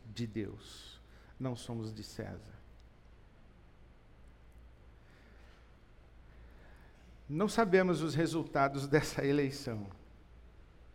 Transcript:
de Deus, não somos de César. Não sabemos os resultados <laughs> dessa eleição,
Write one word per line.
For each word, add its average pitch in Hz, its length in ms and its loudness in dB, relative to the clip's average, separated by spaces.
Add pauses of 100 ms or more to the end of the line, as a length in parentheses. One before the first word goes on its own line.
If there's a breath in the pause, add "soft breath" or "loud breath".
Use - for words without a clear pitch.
(140)
de 120 120 -4
Deus, 104 720 -10 (400 soft breath)
não 127 160 -4
somos 113 380 -8
de 107 100 -12
César. 98 500 -12 (4000 loud breath)
Não 165 220 2
sabemos 185 520 4
os 156 140 -2
resultados 143 720 2
<laughs> - 0 -
dessa 143 380 4
eleição, 135 600 0 (1080)